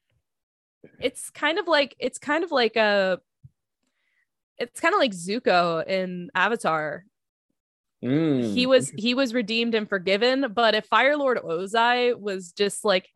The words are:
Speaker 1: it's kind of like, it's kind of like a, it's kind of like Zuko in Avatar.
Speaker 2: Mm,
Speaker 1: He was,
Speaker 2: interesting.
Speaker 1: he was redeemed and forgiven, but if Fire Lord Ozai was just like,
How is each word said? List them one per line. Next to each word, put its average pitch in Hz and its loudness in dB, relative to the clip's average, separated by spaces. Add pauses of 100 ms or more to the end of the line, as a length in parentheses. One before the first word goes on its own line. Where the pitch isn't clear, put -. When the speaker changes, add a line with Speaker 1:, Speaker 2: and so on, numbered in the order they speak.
(1000)
Speaker 1:
it's - -6
kind 311 -2
of 359 -4
like, 294 0
it's - -6
kind 302 -2
of 339 -8
like 240 0
a, 202 2 (1400)
it's - -10
kind 339 2
of 415 2
like 277 2
Zuko 180 0
in 185 -6
Avatar. 180 -2 (960)
Speaker 2:
Mm, 131 0
Speaker 1:
He 247 2
was, 262 2
Speaker 2:
interesting. 143 -16 (100)
Speaker 1:
he 247 2
was 247 0
redeemed 233 -2
and 214 -2
forgiven, 208 0
but 220 4
if 214 -2
Fire 262 4
Lord 269 0
Ozai 226 0
was 190 -8
just - -2
like, 190 2